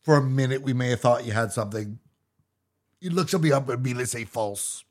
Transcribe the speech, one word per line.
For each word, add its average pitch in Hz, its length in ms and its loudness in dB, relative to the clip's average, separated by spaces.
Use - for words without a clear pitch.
for 151 160 6
a 143 40 6
minute 135 420 0
we 135 100 -2
may 123 160 -2
have 120 100 0
thought 120 260 2
you 117 60 -4
had 110 220 -2
something. 107 460 -6
You 180 120 -8
look 175 180 0
something 160 240 4
up 135 160 2
and 120 100 -2
immediately 127 260 -2
say 117 200 -6
false. - 640 -6